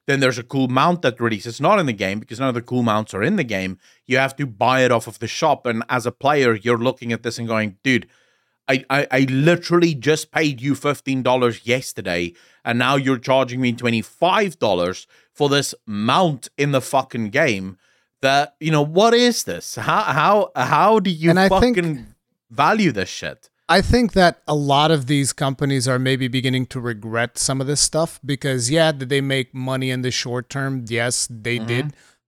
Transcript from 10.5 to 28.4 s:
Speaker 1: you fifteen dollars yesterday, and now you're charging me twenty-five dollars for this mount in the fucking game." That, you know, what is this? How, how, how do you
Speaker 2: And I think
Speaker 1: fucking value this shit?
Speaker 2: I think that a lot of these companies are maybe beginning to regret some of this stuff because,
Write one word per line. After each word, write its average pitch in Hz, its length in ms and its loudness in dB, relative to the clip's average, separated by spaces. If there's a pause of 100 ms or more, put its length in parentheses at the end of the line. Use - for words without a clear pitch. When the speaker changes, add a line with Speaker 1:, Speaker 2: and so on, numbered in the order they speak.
Speaker 1:
you 139 140 0
fifteen 135 480 -4
dollars 123 420 0
yesterday, 92 680 -2 (320)
and 120 120 -2
now 127 200 2
you're 135 200 0
charging 127 440 0
me 123 100 2
twenty-five 147 880 -2
dollars 92 480 0 (260)
for 147 140 0
this 139 260 0 (140)
mount 135 720 0
in 143 160 0
the 131 80 2
fucking 123 480 -4
game." 98 480 -2 (440)
That, 139 380 2
you 156 120 -2
know, 151 120 4
what 185 300 4
is 240 320 2
this? - 300 -10
How, 160 260 0
how, 185 560 2
how 156 420 4
do 190 100 -2
you 165 200 0
Speaker 2:
And 175 100 4
I 190 80 4
think 208 300 2
Speaker 1:
fucking 156 280 -4 (440)
value 160 420 2
this 95 160 -4
shit? - 400 -12 (220)
Speaker 2:
I 175 120 6
think 233 320 2
that 180 360 4
a 147 40 0
lot 147 380 4
of 143 160 2
these 139 240 2
companies 139 560 -2
are 131 100 0
maybe 131 300 0
beginning 127 400 -2
to - 140 -10
regret 117 560 -6
some 135 240 -2
of 131 60 -4
this 143 120 -2
stuff - 460 -2
because, 131 440 -2